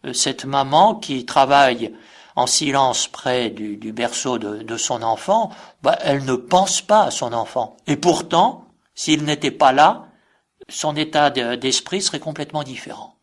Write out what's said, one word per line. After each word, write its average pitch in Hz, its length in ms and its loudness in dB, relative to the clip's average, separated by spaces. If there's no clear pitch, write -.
euh, 131 80 -8
cette - 320 -4
maman 139 480 2
qui 135 320 -8
travaille 131 680 4
en 131 100 2
silence 135 600 0
près 123 420 -2
du, 107 280 -10
du 110 140 -12
berceau 120 460 -4
de, 107 240 -8
de 113 160 -10
son 117 240 -4
enfant, 190 480 0
bah, - 200 2
elle 139 240 -2
ne 131 100 0
pense 180 460 0
pas 208 240 4
à 127 60 -4
son 120 220 -6
enfant. 113 420 -4
Et 147 100 2
pourtant, 175 680 0
s'il 156 300 0
n'était 147 260 -2
pas 131 220 4
là, 160 340 4
son 151 260 -6
état 151 340 2
de, 123 240 -2
d'esprit 131 480 -2
serait 151 180 -4
complètement 151 440 -8
différent. 127 580 -14